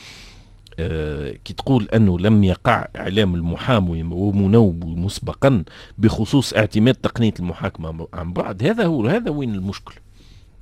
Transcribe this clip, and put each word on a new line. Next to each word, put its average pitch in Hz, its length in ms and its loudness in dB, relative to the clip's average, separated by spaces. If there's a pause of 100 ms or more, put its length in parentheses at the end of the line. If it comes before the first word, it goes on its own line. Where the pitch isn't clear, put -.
(800)
آه، 73 520 -6 (140)
كي - 80 -14
تقول 123 420 -2
أنه 98 240 4
لم 104 260 4
يقع 98 520 0
إعلام 107 380 0
المحامي 85 680 -2
ومنوب 95 840 2
مسبقاً 87 800 -2 (340)
بخصوص 110 540 2
اعتماد 107 420 2
تقنية 117 460 -2
المحاكمة 82 720 -8
عن 87 200 -8
بعد، 101 320 -6
هذا 226 200 2
هو، 147 220 0
هذا 202 240 0
وين 135 240 -4
المشكل، 95 400 -8 (680)